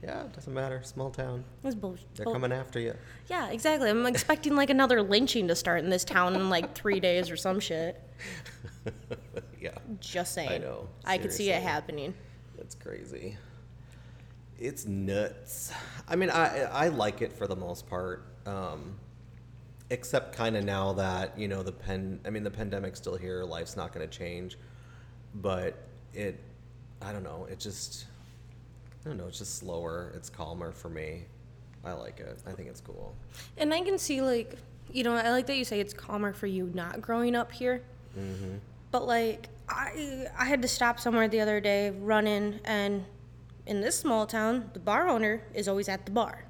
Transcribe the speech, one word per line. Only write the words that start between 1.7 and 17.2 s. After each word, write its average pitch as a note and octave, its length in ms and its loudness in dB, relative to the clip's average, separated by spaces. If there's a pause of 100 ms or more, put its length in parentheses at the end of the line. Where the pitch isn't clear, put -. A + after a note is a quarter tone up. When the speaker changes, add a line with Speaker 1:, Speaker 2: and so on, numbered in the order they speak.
Speaker 2:
bull-, F#3 220 -6 (180)
Speaker 1:
They're G#3 80 -6
Speaker 2:
bull- A3+ 100 0
Speaker 1:
coming B2+ 200 2
after C3 260 -4
you. A2+ 140 0 (360)
Speaker 2:
Yeah, D4 200 0
exactly. C4 400 4
I'm A#3 160 6
expecting, B3 500 4
like, C#4 140 8
another C4 340 8
lynching G3+ 460 6
to E3+ 60 8
start E3+ 280 4
in F3 60 2
this F3+ 160 4
town F3+ 300 6
in, F#3+ 140 4
like, F3+ 240 2
three G3 280 2
days F3 280 6
or E3+ 80 -4
some F#3+ 220 2
shit. E3 420 -2 (840)
Speaker 1:
<laughs> A2 80 -4 (680)
Yeah. - 120 -6 (280)
Speaker 2:
Just - 340 -2
saying. D#3 160 -2
Speaker 1:
I F2+ 100 0
know. B1 280 -6 (160)
Speaker 2:
I F#3 140 2
could F#3 160 0
see G#3 160 0
it F#3 60 6
Speaker 1:
Seriously. F#3 120 0
Speaker 2:
happening. D3+ 460 -2 (460)
Speaker 1:
It's - 160 -12
crazy. C2+ 600 -10 (1200)
It's C3+ 260 -6
nuts. G2 880 -2 (340)
I E3 80 0
mean, F#3 140 4
I, D3+ 340 4
I C#3 260 4
like G#2+ 340 2